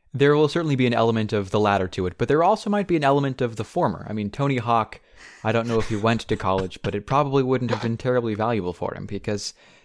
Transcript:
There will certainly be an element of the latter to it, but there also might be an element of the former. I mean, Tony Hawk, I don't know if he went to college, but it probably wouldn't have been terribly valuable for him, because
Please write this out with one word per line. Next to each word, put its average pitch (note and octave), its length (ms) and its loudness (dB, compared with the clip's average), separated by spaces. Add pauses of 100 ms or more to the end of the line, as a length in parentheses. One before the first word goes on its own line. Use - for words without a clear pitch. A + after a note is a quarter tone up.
(120)
There C#3 220 4
will D3+ 140 4
certainly D#3+ 260 0
be B2+ 140 2
an A#2+ 60 2
element A2+ 380 2
of G2+ 200 -2
the G#2+ 80 2
latter G2+ 280 2
to F#2 180 -4
it, F2 120 -6
but A#2+ 80 0
there D3+ 160 2
also G#3 260 0
might G3+ 200 -2
be F3 80 2
an D3 80 0
element C#3 360 2
of A#2+ 140 -2
the A2 100 -6
former. C#3+ 460 -2
I - 20 -6
mean, G#2+ 180 -4
Tony C#3 260 -2
Hawk, A#2 440 0 (440)
I A2 80 2
don't A2+ 160 0
know A#2 100 2
if G#2+ 100 0
he A2+ 60 -2
went A2 280 0
to A2 140 -2
college, F#2+ 460 -2
but G#2 140 -4
it G2+ 100 -6
probably C#3 380 2
wouldn't B2+ 260 0
have A#2 100 0
been A2+ 160 -2
terribly A#2+ 380 0
valuable G#2+ 380 -2
for - 200 -6
him, G2 140 -10
because G2+ 480 -6 (300)